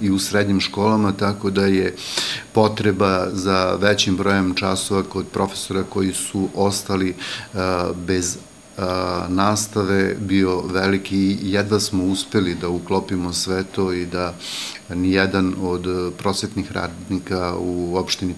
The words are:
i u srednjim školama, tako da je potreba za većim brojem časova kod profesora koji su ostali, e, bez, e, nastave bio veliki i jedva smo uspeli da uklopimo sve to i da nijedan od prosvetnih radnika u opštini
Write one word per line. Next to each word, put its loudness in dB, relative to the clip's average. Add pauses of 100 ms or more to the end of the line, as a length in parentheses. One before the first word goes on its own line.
i 2
u 2
srednjim 2
školama, 2
tako 0
da 4
je 4 (580)
potreba 4
za 2
većim 2
brojem 2
časova 0
kod -6
profesora -2
koji -2
su -2
ostali, 0
e, -6 (920)
bez, 0
e, -14 (880)
nastave 2
bio 2
veliki 0
i 2
jedva 2
smo -2
uspeli 0
da -4
uklopimo -2
sve -2
to -2
i -2
da -4 (560)
nijedan 2
od -2
prosvetnih -2
radnika -4
u -2
opštini -2